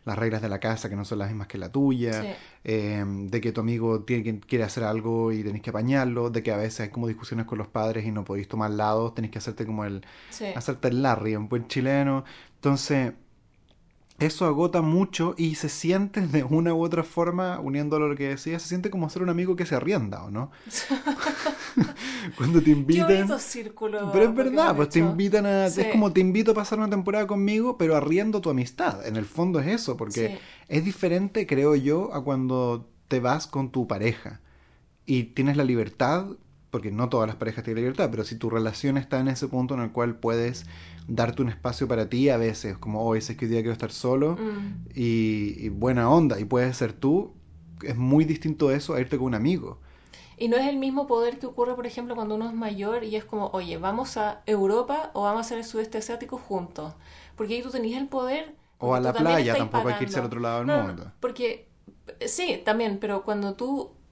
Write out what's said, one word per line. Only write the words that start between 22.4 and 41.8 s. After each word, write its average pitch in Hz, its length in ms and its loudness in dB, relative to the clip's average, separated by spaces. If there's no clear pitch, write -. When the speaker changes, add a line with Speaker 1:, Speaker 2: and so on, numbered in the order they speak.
Speaker 1:
te 135 60 -2
Speaker 2:
Qué 151 40 8
Speaker 1:
invitan. 151 360 4
Speaker 2:
bonito 196 320 4
círculo 214 720 -6
Speaker 1:
Pero 196 120 8
es 233 60 6
Speaker 2:
lo 226 60 -4
que 269 60 4
Speaker 1:
verdad, 262 240 4
Speaker 2:
hemos 156 100 4
Speaker 1:
pues 147 140 4
te 170 100 2
Speaker 2:
hecho. 170 100 6
Speaker 1:
invitan 196 360 2
a, 196 200 4
es 170 80 0
Speaker 2:
Sí. 196 80 0
Speaker 1:
como 208 200 6
te 185 80 6
invito 208 320 6
a - 20 2
pasar 214 240 -2
una 214 120 0
temporada 202 360 0
conmigo, 208 520 0
pero 160 180 6
arriendo 190 440 2
tu 170 100 0
amistad. 120 560 -2
En 110 100 -4
el 107 80 -2
fondo 170 360 0
es 135 60 0
eso, 196 300 -2
porque 110 320 -2
Speaker 2:
Sí. 101 60 -6
Speaker 1:
es 160 160 2
diferente, 190 640 0
creo 147 280 4
yo, 151 400 2
a 147 80 -4
cuando 127 640 0
te 127 120 0
vas 123 260 0
con 135 240 -4
tu 127 160 0
pareja 107 540 -2
y 127 180 2
tienes 139 320 2
la 143 80 4
libertad, 127 640 2
porque 107 200 -4
no 117 180 0
todas 117 200 2
las 110 80 -6
parejas 110 280 -6
tienen 113 200 -2
libertad, 135 260 0
pero 110 140 -4
si 117 120 -8
tu 113 140 -4
relación 113 460 0
está 135 240 -2
en 131 80 2
ese 131 200 -2
punto 127 260 0
en 127 60 -2
el 113 120 -4
cual 120 240 0
puedes 117 500 -2
darte 117 360 0
un 127 80 0
espacio 123 360 -4